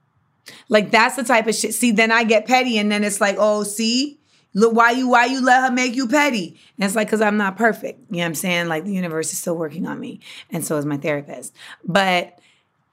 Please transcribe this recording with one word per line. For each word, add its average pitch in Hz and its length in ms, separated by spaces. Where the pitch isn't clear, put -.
Like, 214 200
that's 240 260
the 269 80
type 226 220
of 220 80
shit. 220 200
See, 240 160
then 226 200
I 226 140
get 214 220
petty, 254 320
and 208 120
then 208 140
it's 208 160
like, 202 180
"Oh, 208 260
see? 233 520
Look, 226 160
why 233 200
you, 254 160
why 240 160
you 262 180
let 254 220
her 254 80
make 254 240
you 269 100
petty?" 247 500
And 190 80
it's 202 100
like, 214 160
"'Cause 220 100
I'm 208 160
not 190 200
perfect." - 420
You 175 80
know 175 40
what 170 40
I'm 165 100
saying? 175 320
Like, 160 160
the 208 80
universe 160 400
is 180 60
still 170 180
working 165 300
on 147 120
me, - 220
and 156 140
so 160 120
is 147 80
my 147 120
therapist. 143 560
But 185 560